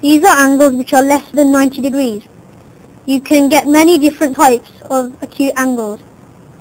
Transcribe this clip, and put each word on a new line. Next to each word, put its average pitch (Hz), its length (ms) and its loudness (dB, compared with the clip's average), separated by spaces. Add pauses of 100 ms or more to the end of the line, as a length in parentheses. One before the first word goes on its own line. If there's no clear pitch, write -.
These 294 200 2
are 359 140 4
angles 277 380 2
which 254 180 -6
are 269 100 2
less 277 300 -2
than 277 180 2
ninety 277 320 0
degrees. 254 400 -4 (840)
You 269 140 -2
can 285 280 0
get 294 180 0
many 311 320 4
different 285 380 -2
types 262 340 0 (120)
of 254 380 -6
acute 277 360 -6
angles. 240 420 -6 (640)